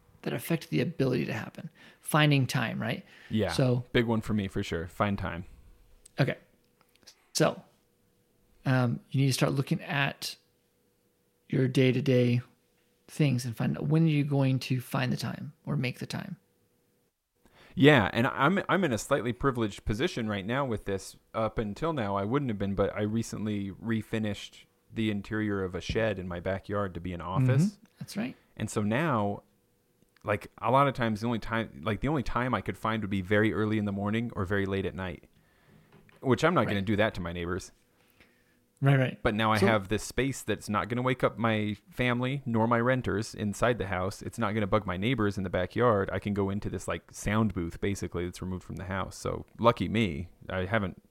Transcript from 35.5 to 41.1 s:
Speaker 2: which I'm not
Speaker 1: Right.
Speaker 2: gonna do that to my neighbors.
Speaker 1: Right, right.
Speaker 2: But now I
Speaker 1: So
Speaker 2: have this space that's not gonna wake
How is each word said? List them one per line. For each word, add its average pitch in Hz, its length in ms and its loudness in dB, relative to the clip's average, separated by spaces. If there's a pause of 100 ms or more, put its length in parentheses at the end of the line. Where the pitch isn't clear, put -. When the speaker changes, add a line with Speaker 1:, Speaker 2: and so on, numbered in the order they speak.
Speaker 2:
which 127 220 2
I'm 165 100 4
not 147 80 4
Speaker 1:
Right. 107 80 0
Speaker 2:
gonna 101 140 0
do 104 140 2
that 107 180 4
to 95 60 -6
my 85 120 -6
neighbors. 87 380 -6 (1120)
Speaker 1:
Right, 139 160 6
right. 127 240 0
Speaker 2:
But 110 140 0
now 110 160 4
I 107 60 4
Speaker 1:
So 101 100 6
Speaker 2:
have 104 220 2
this 104 140 0
space - 380 -4
that's - 280 -4
not 101 180 0
gonna 120 140 -2
wake 127 200 0